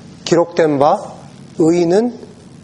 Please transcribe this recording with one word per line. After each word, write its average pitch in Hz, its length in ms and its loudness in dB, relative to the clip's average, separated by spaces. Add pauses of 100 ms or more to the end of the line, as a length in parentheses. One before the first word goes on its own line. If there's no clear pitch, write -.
(240)
기록된 165 560 0
바 165 340 0 (440)
의인은 175 680 0 (380)